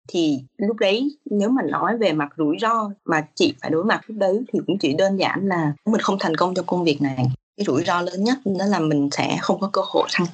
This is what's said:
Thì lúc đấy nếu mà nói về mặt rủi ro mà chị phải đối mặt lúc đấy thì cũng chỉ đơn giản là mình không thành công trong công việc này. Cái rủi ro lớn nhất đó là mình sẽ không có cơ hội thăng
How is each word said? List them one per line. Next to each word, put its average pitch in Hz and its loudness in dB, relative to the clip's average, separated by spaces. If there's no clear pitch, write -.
Thì 156 0
lúc 220 -2
đấy 226 0
nếu 208 2
mà 254 2
nói 175 0
về 196 2
mặt 147 -2
rủi 156 2
ro 220 0
mà 156 0
chị - 2
phải - -4
đối 160 2
mặt 202 0
lúc 220 -12
đấy 196 2
thì 190 0
cũng 185 0
chỉ 139 0
đơn 196 2
giản 170 -2
là 165 0
mình 214 2
không 196 0
thành 165 0
công 180 0
trong 175 -2
công 180 0
việc 143 2
này. 135 0
Cái 202 -4
rủi 156 0
ro 175 0
lớn 180 -4
nhất 254 2
đó 190 0
là 202 2
mình 147 2
sẽ - -2
không - 0
có 190 -2
cơ - 2
hội 165 0
thăng 175 0